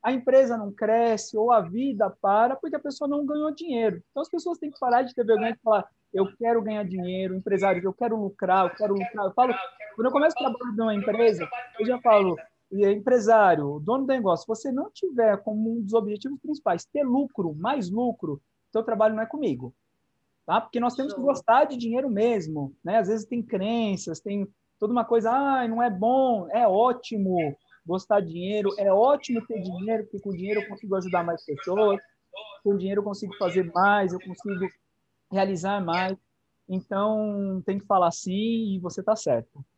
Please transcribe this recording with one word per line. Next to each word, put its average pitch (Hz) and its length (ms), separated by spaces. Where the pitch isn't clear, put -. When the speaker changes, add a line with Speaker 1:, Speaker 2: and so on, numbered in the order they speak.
Speaker 1:
A 240 120
empresa 262 440
não 208 140
cresce 220 640
ou 220 140
a 233 100
vida 202 480
para 220 320
porque 294 220
a 294 40
pessoa 285 280
não 285 180
ganhou 302 260
dinheiro. 233 480
Então, 277 100
as 330 60
pessoas 339 300
têm 302 120
que - 80
parar 247 240
de 254 100
ter 233 140
vergonha 220 260
de - 60
falar, 214 300
"Eu 196 160
quero 233 240
ganhar 208 220
dinheiro, 185 500
empresário, 190 480
eu 190 100
quero 226 220
lucrar, 190 540
eu 180 80
quero 208 180
lucrar." 202 320
Eu 185 60
falo, 247 220
quando 226 100
eu 247 60
começo 302 260
a - 40
trabalhar 247 340
numa 220 180
empresa, 202 540
eu 220 60
já 247 140
falo, 202 360
"E, 202 160
empresário, 202 920
dono 247 260
do 269 60
negócio, 196 300
se - 40
você 226 240
não 285 180
tiver 240 540
como 220 360
um 233 40
dos 202 120
objetivos 214 440
principais 208 460
ter 294 180
lucro, 240 540
mais 202 340
lucro, 202 500
seu 220 140
trabalho 220 320
não 220 80
é - 20
comigo." 143 480
Tá? 170 100
Porque 233 200
nós 240 160
temos 285 160
que 285 80
Speaker 2:
Show. 269 80
Speaker 1:
gostar 269 360
de 294 120
dinheiro 240 340
mesmo, 170 720
né? 196 160
Às 196 80
vezes 214 180
tem 240 160
crenças, 202 800
tem 202 300
toda 208 120
uma 240 120
coisa, 226 260
"Ah, 262 380
não 226 120
é 240 80
bom." 226 640
É 226 160
ótimo 196 880
gostar 185 320
de 165 140
dinheiro, 196 440
é 196 160
ótimo 233 540
ter 220 140
dinheiro, 190 440
porque 202 140
com 202 120
dinheiro 196 320
eu 208 60
consigo 196 280
ajudar 180 260
mais 170 220
pessoas, 196 560
com 202 120
dinheiro 196 240
eu 202 40
consigo 202 320
fazer 180 360
mais, 196 400
eu 185 60
consigo 185 500
realizar 196 540
mais. 185 320
Então, 202 960
tem 196 140
que 196 80
falar 180 240
sim 214 640
e 185 60
você 180 240
tá 214 100
certo. 135 500